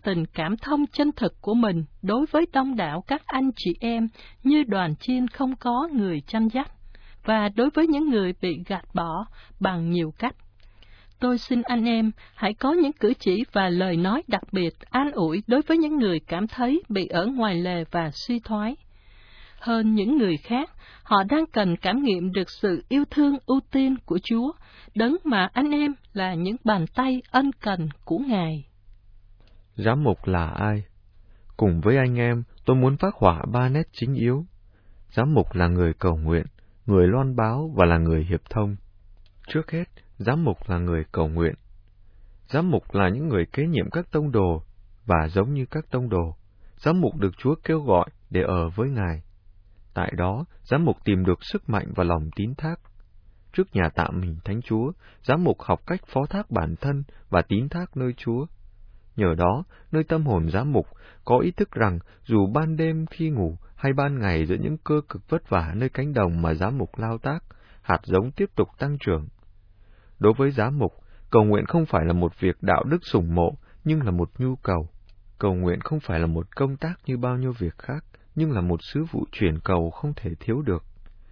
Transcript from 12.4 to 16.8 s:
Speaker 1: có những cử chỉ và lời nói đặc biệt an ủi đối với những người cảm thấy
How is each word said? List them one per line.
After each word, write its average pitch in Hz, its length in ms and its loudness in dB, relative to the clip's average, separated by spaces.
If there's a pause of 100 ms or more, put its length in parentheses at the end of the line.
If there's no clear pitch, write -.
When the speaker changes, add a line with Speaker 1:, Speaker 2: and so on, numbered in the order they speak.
Speaker 1:
có 277 180 0
những 311 200 4
cử 214 260 0
chỉ 202 340 0
và 190 160 2
lời 180 280 0
nói 196 320 0
đặc 202 140 -2 (100)
biệt 180 180 0 (200)
an 285 220 0
ủi 175 340 -2
đối 254 160 4
với 320 160 2
những 302 180 0
người 190 240 0
cảm 180 260 -4
thấy 254 420 -2